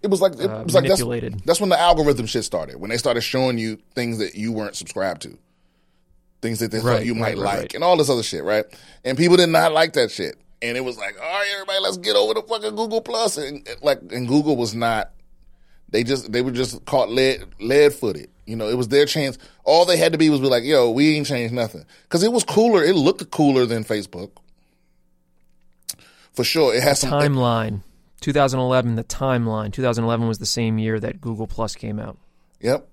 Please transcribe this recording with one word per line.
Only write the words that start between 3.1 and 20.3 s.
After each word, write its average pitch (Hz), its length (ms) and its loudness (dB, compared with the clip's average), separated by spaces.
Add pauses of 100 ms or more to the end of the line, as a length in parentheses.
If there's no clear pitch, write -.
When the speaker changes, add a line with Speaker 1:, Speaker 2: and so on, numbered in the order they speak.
Speaker 1:
showing 131 360 0
you 113 200 -6 (160)
things 120 240 -4
that 98 160 -4
you 107 180 -6
weren't 107 240 -8
subscribed 92 460 -6
to, - 160 -16 (1040)
things 113 180 -4
that 113 100 -4
they 110 100 -4
thought 113 80 -4
Speaker 2:
Right, 110 180 2
Speaker 1:
you 117 80 -2
might 110 220 -4
Speaker 2:
right, - 0 -
right, - 80 -6
Speaker 1:
like, 101 140 -2
Speaker 2:
right. - 160 -10
Speaker 1:
and 151 100 -4
all 180 140 6
this 143 120 2
other 120 120 2
shit, 80 220 -8
right? 107 200 0 (400)
And 131 140 -2
people 175 200 6
did 175 120 6
not 160 220 4
like 160 220 2
that 120 160 2
shit. - 260 -8 (260)
And 120 140 -4
it 127 60 -4
was 123 160 -8
like, 101 200 -10
"All 120 80 -12
right, 202 280 -4
everybody, 196 260 -4
let's 196 160 -2
get 196 200 -2
over 214 180 4
to 220 80 -2
fucking 214 340 -6
Google 220 240 -2
Plus." 226 380 -2
And, 143 280 -10
and, 117 160 -14
like, 139 160 2 (140)
and 120 160 -6
Google 147 280 2
was 117 180 -4
not, 117 360 -2 (800)
they 113 160 0
just, 127 280 -4
they 120 100 0
were 131 80 -2
just 120 340 -6
caught 127 240 0
lead, 131 360 0 (160)
lead-footed. 123 680 2 (160)
You 110 120 -10
know, 110 120 -4
it 113 60 0
was 123 140 -2
their 139 180 4
chance. 143 320 -4 (260)
All 170 220 6
they 180 100 2
had 160 160 2
to 160 60 -2
be 160 100 6
was 147 120 2